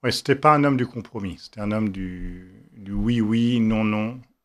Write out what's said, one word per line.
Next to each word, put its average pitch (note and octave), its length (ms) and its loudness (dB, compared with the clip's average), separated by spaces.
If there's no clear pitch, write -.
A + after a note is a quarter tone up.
Ouais, B2 100 0
c'était - 220 2
pas D3+ 200 4
un D3 100 4
homme C#3 140 4
du B2 80 0
compromis, G2 520 -10
c'était - 220 -16
un G#2 120 -2
homme G#2+ 180 0
du, F#2 600 -10
du G2+ 180 -14
oui, A2 280 0
oui, A#2 400 2
non, A2 240 2
non. G#2+ 340 -2